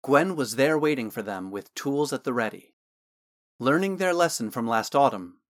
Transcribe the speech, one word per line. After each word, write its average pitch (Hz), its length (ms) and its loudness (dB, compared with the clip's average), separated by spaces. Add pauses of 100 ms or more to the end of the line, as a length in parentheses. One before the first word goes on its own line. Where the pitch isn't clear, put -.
Gwen 160 340 2
was 113 200 -4
there 151 220 4
waiting 139 320 0
for 113 120 -10
them 95 280 -8
with 98 240 -10
tools 139 380 -2
at 127 120 -8
the 131 80 -4
ready. 117 420 -6 (840)
Learning 175 380 0
their 180 180 0
lesson 160 360 0
from 117 160 -4
last 113 280 0
autumn 107 560 2